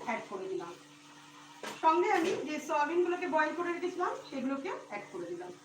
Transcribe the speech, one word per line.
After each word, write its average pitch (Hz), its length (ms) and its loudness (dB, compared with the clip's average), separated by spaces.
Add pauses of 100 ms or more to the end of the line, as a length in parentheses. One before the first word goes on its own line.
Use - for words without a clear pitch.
অ্যাড 220 260 -4
করে 190 220 -8
দিলাম। 170 200 -8 (1080)
সঙ্গে 339 260 6 (100)
আমি 339 120 4 (180)
যে 302 80 -2 (120)
সয়াবিনগুলোকে 339 640 2
বয়েল 302 240 4
করে 349 180 0
রেখেছিলাম, 359 360 -2 (160)
সেগুলোকে 277 420 -4 (180)
অ্যাড 202 240 -8
করে 175 200 -6
দিলাম। 180 200 -8 (120)